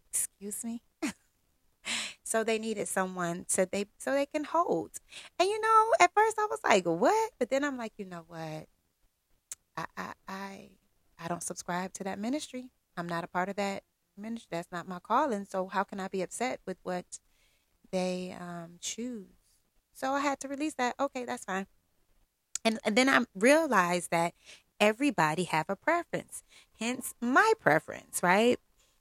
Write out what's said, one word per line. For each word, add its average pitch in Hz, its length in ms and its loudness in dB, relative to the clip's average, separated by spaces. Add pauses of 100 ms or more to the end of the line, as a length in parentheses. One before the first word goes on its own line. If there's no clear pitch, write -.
"Excuse - 540 -8
me?" 233 180 -6 (200)
<laughs> 277 120 -4 (1120)
So 226 180 0
they 220 140 0
needed 214 300 -4
someone 185 640 -2
to, 185 220 2
they, 202 140 -2 (140)
so - 120 -4
they 277 140 2
can 302 200 -4
hold. 320 460 0 (460)
And, 359 100 4
you 427 140 -2
know, 440 380 6
at 359 160 8
first 427 240 4
I 427 100 0
was 440 140 -4
like, 196 220 4
"What?" 311 520 2
But 247 120 -4
then 269 140 0
I'm 277 140 -4
like, 226 200 -10
"You 202 80 -10
know 175 220 -14
what? 160 400 -10 (1120)
I, 165 80 -8 (120)
I, 185 160 -8 (140)
I, 196 420 -12 (500)
I 170 80 -10
don't 170 160 -6
subscribe 180 500 -6
to - 120 -10
that 190 120 -6
ministry. 254 540 -6 (260)
I'm 175 100 -6
not 170 160 -4
a 175 40 -12
part 185 220 -2
of 196 80 -8
that 196 260 -4 (340)
ministry. 226 340 -10
That's 170 200 -8
not 170 160 -8
my 180 120 -8
calling. 240 460 0
So 190 220 -4
how 190 160 -2
can 196 160 -8
I 190 80 -6
be 190 160 -4
upset 247 420 -6
with 185 180 -8
what 180 220 -4 (840)
they, 185 480 -2
um, 175 400 -14
choose?" 226 480 -8 (680)
So 269 200 -4
I 285 80 0
had 285 180 0
to - 80 -10
release 285 280 -4
that. 247 240 0
Okay, 269 260 -2
that's 240 200 -8
fine. 196 220 -4 (1000)
And, 226 180 2
and 208 120 2
then 254 140 6
I 254 160 6 (100)
realized 208 760 4
that 170 220 2 (460)
everybody 208 680 4
have 156 240 0
a 196 80 -2
preference, - 680 -2 (340)
hence 247 440 -6
my 349 400 6
preference, - 600 0
right? 208 380 4 (420)